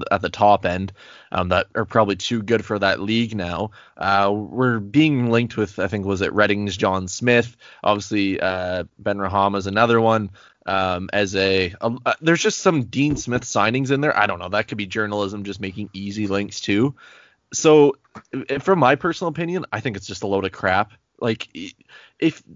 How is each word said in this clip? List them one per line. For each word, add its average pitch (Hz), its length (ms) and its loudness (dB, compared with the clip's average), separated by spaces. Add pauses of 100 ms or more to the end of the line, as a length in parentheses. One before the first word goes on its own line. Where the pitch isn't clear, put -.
(120)
at 98 100 0
the 90 80 -2
top 101 360 4
end, 92 280 -4 (380)
um, 90 180 -2
that 90 260 2
are 110 100 -2
probably 104 300 2
too 110 260 -4
good 107 240 0
for 104 140 -4
that 95 200 0
league 110 360 -2
now. 90 360 -4 (260)
Uh, 98 360 2
we're 110 460 0
being 123 520 2
linked 117 260 0
with, 104 220 -2
I 95 80 0
think, 98 180 -4
was 98 160 -2
it 87 120 0
Reading's 101 440 2
John 95 300 0
Smith? 120 480 2 (280)
Obviously, 101 560 0
uh, 92 440 -2 (160)
Ben 101 180 -2
Rahama's 98 500 0
another 113 340 4
one. 110 300 2 (360)
Um, 92 460 -2
as 101 220 0
a, 95 440 0
a, 117 160 -4 (120)
uh, 120 140 2
there's 165 200 2
just 214 180 0
some 160 260 2
Dean 139 320 0
Smith 120 260 -4
signings 120 480 0
in 139 100 0
there. 147 160 0
I 104 80 2
don't 92 140 -4
know. 90 100 -10
That 104 180 -2
could 107 120 -8
be 101 80 -6
journalism 104 560 -4
just 98 180 -10
making 98 320 -8
easy 101 320 -6
links, 98 340 -4
too. 113 360 0 (580)
So, 151 440 6 (360)
i-, 135 240 -4
from 185 220 2
my 135 160 6
personal 170 340 -4
opinion, 165 420 -4
I 107 80 -4
think 110 160 -4
it's 95 120 -10
just 101 160 -10
a 107 40 -4
load 98 160 0
of 95 80 -4
crap. 98 420 0 (260)
Like, 117 360 -4
i-, 90 180 -14 (440)
if, - 240 -2 (140)